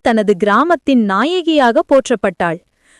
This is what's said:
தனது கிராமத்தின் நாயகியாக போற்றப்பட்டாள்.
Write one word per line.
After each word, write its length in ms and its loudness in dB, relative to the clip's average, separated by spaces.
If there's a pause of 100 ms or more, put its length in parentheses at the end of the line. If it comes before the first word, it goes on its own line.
தனது 340 0
கிராமத்தின் 680 0
நாயகியாக 800 0
போற்றப்பட்டாள். 760 -2 (420)